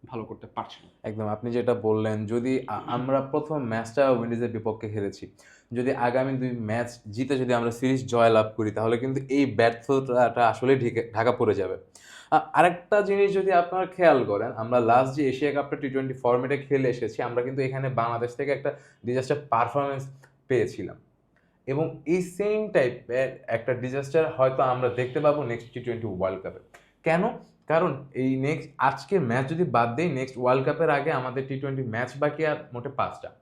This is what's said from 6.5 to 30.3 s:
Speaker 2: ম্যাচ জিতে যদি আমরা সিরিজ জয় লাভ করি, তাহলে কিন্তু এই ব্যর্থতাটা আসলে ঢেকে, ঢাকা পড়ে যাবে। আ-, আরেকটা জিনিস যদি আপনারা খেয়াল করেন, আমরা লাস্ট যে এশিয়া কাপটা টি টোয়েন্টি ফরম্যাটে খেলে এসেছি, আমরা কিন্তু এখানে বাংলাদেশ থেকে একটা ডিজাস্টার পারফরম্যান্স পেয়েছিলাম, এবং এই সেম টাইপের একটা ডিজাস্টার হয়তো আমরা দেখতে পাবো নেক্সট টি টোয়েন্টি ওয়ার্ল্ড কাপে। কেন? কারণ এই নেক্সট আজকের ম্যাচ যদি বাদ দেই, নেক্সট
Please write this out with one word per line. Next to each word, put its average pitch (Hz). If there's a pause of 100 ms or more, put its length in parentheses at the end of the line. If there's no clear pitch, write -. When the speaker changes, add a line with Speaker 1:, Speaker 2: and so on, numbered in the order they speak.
Speaker 2:
ম্যাচ 117 (120)
জিতে 131
যদি 123
আমরা 117
সিরিজ 120
জয় 117
লাভ 110 (120)
করি, 107
তাহলে 113
কিন্তু 131
এই 139
ব্যর্থতাটা 120
আসলে 127
ঢেকে, 113
ঢাকা 113
পড়ে 110
যাবে। 92 (540)
আ-, 151 (140)
আরেকটা 175
জিনিস 196
যদি 190
আপনারা 180
খেয়াল 160
করেন, 104
আমরা 117
লাস্ট 127
যে 143
এশিয়া 135
কাপটা 139
টি 143
টোয়েন্টি 135
ফরম্যাটে 127
খেলে 135
এসেছি, 110
আমরা 120
কিন্তু 135
এখানে 135
বাংলাদেশ 117
থেকে 143
একটা 135 (320)
ডিজাস্টার 127 (120)
পারফরম্যান্স 135 (380)
পেয়েছিলাম, 104 (720)
এবং 160
এই 180
সেম 208
টাইপের 127
একটা 117
ডিজাস্টার 135
হয়তো 131
আমরা 127
দেখতে 127
পাবো 147
নেক্সট 117
টি 127
টোয়েন্টি 113
ওয়ার্ল্ড 95
কাপে। - (440)
কেন? 170 (440)
কারণ 156
এই 131
নেক্সট 143
আজকের 135
ম্যাচ 131
যদি 165
বাদ 117
দেই, 165
নেক্সট 131